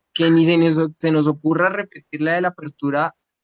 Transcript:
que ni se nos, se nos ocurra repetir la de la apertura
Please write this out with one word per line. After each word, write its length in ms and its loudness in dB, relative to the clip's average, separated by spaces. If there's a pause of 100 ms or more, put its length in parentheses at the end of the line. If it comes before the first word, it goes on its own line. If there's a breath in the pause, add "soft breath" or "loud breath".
(140)
que 160 2
ni 160 4
se 140 4
nos, 200 2 (140)
se 180 -4
nos 140 0
ocurra 440 -2
repetir 520 -10
la 140 -2
de 60 -2
la 80 -2
apertura 680 -6 (280)